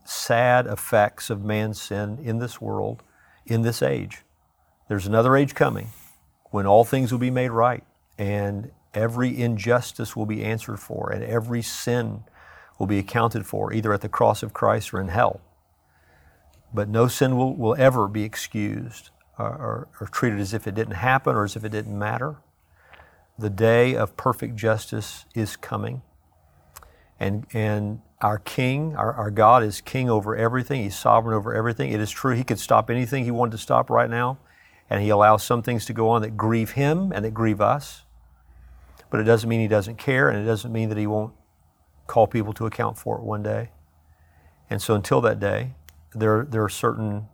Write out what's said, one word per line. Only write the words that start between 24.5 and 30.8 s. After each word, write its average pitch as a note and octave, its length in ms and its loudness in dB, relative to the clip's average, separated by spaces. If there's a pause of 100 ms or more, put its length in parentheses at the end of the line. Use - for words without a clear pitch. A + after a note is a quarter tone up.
justice A2 800 -4
is G#2+ 220 -4
coming. A2+ 440 -8 (1200)
And, G2+ 320 -2
and G#2+ 480 -2 (220)
our G#2+ 160 0
King, C#3 580 -2
our, A2 160 -2
our G#2+ 180 -4
God A2+ 320 8
is G#2 200 -4
King C3 260 -2
over G#2+ 260 0
everything. A#2+ 480 -2